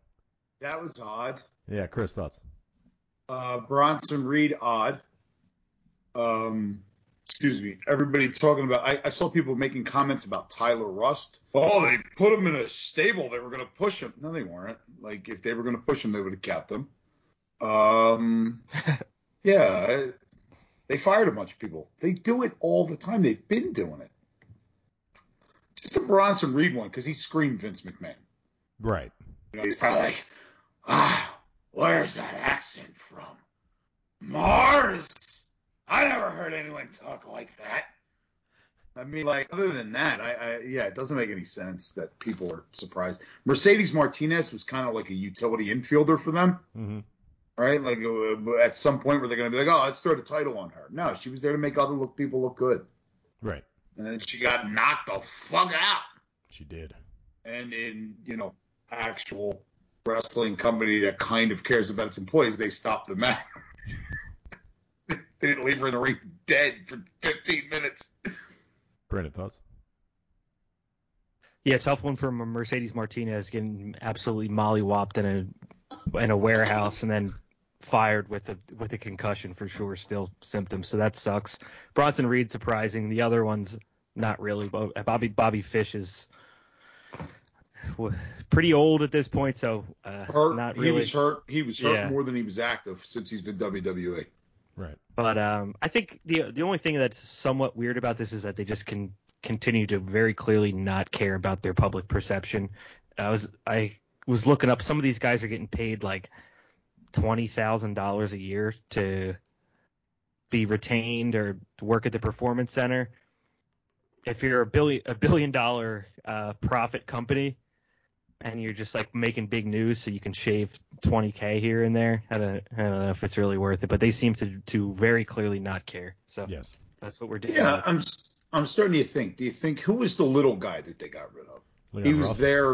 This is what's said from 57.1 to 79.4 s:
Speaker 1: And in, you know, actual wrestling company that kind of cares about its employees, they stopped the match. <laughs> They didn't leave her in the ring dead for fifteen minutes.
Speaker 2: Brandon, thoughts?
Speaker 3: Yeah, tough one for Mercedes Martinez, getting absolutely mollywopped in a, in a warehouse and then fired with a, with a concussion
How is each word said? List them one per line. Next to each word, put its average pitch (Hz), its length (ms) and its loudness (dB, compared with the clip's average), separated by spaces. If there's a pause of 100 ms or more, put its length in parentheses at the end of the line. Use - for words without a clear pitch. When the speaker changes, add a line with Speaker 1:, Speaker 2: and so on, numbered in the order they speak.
Speaker 1:
And 120 300 -12
in, 110 420 -8 (100)
you 117 120 -8
know, 101 160 -6 (380)
actual 101 720 -8 (440)
wrestling 113 500 0
company 110 460 2
that 101 180 0
kind 113 320 2
of 92 120 -6
cares 110 260 2
about 107 180 -4
its 90 100 -10
employees, 110 400 2
they 107 120 -2
stopped - 400 -4
the 95 60 -6
match. 120 300 0 (1600)
<laughs> 160 100 -6 (240)
They 147 60 0
didn't 139 160 0
leave 135 160 0
her 131 80 0
in 123 60 0
the 123 60 0
ring 127 180 0 (300)
dead 143 260 4 (120)
for 120 160 -16 (200)
fifteen 151 480 -4
minutes. 147 420 -8 (960)
Speaker 2:
Brandon, 85 240 -4
thoughts? 92 260 -12 (2000)
Speaker 3:
Yeah, 135 140 4
tough 139 260 0
one 139 140 -2
for 135 120 -2
Mercedes 117 640 -4
Martinez, 110 560 -6
getting 107 520 -6
absolutely 110 480 -4
mollywopped 104 680 2
in 104 80 2 (880)
a, - 40 -2
in 110 140 2
a 104 40 4
warehouse 107 680 2
and 110 80 0
then 104 220 0 (460)
fired 107 480 2
with 104 220 -10
a, 98 80 -8 (200)
with 110 140 -8
a 117 60 -8
concussion 98 560 -6